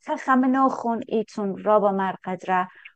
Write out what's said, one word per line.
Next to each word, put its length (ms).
خخ 220
منوخون 800
ایتون 560
رابا 280
مرقدره 760